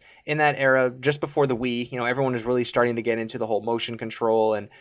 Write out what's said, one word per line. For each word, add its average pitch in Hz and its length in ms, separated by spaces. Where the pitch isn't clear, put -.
in 151 140
that 151 220
era, 131 400
just 143 200
before 143 280
the 123 100
Wii, 120 340
you 127 60
know, 120 80
everyone 127 280
was 113 120
really 123 180
starting 120 340
to 117 40
get 113 160
into 113 220
the 113 80
whole 107 140
motion 113 360
control 110 560
and, 104 160